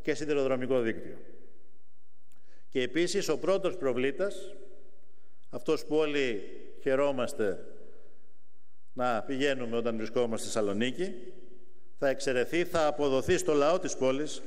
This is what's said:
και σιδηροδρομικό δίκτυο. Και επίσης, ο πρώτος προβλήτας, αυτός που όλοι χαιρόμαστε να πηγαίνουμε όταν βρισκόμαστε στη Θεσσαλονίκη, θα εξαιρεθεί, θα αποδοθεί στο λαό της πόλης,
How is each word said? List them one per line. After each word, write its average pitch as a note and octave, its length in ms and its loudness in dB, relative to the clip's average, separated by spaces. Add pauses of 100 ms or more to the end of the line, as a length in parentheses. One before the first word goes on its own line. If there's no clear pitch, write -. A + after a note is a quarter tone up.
και D3+ 120 0
σιδηροδρομικό C3 640 2
δίκτυο. - 360 0 (1500)
Και C3 140 2
επίσης, E3+ 460 2
ο D3 100 2
πρώτος F3+ 380 2
προβλήτας, C3+ 800 0 (960)
αυτός C#3+ 340 0
που D3+ 120 0
όλοι C#3 460 2 (380)
χαιρόμαστε B2+ 840 2 (1300)
να B2 300 2
πηγαίνουμε C3 540 0
όταν A2+ 200 2
βρισκόμαστε A2+ 500 0
στη G2+ 100 -2
Θεσσαλονίκη, A2+ 580 0 (840)
θα C#3+ 100 2
εξαιρεθεί, C3+ 560 2
θα E3 220 2
αποδοθεί C#3+ 520 2
στο - 140 2
λαό D3+ 260 6
της C#3 180 -4
πόλης, C3+ 500 0